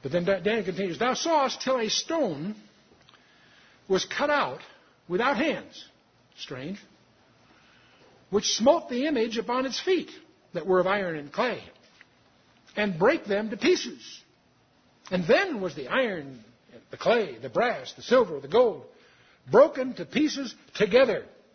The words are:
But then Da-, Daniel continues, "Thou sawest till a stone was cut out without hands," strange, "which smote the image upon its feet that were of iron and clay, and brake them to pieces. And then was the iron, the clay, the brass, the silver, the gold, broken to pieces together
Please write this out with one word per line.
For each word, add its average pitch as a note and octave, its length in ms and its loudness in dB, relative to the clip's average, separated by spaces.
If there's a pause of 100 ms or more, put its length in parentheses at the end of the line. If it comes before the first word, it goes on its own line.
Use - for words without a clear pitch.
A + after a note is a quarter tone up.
But C3+ 80 -8
then F3 140 0
Da-, F#3+ 160 2
Daniel G#3 240 0
continues, F3+ 340 -6
"Thou A#3+ 160 0
sawest D4+ 480 0
till C4 160 0
a A3 100 -2
stone G#3 680 -4 (1300)
was F#3+ 160 2
cut C#4+ 260 -2
out F3+ 300 -2 (480)
without A#3 280 0
hands," D4 480 -4 (540)
strange, C#3+ 420 -10 (1500)
"which G#3 160 0
smote D#4+ 420 2
the B3+ 180 -2
image A#3 320 0
upon B3+ 280 -2
its B3+ 140 -6
feet F4+ 300 -2 (440)
that E3 120 -6
were F#3 140 4
of F3 60 2
iron F#3 300 -2
and C#3+ 160 -12
clay, G#3 300 -2 (1120)
and G3+ 220 -2
brake A3+ 260 2
them G3+ 260 -4
to A#3+ 60 -8
pieces. - 680 -2 (880)
And F3+ 160 -2
then D4+ 340 2
was F3 140 -6
the C3 140 -10
iron, D#3+ 540 -4 (480)
the B2 60 -14
clay, F#3 440 0
the C3 80 -12
brass, E3+ 440 -2
the - 100 -20
silver, F#3+ 380 2
the C3+ 80 -16
gold, G3 380 2 (640)
broken B3+ 440 6
to E3+ 100 -10
pieces C#4 500 -2 (200)
together G#3 520 4 (280)